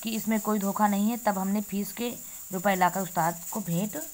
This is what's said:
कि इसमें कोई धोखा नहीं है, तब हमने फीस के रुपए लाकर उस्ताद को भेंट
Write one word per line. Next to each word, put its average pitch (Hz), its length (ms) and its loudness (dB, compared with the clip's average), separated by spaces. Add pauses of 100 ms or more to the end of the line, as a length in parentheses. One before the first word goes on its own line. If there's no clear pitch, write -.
कि 226 60 -4
इसमें 220 300 0
कोई 214 200 2
धोखा 196 280 2
नहीं 202 220 4
है, 240 80 0
तब 208 200 0
हमने 196 240 2
फीस 202 320 -4
के 240 220 -4 (360)
रुपए 190 240 2
लाकर 180 260 4
उस्ताद 170 400 0 (100)
को 214 100 -4
भेंट 190 360 -2 (160)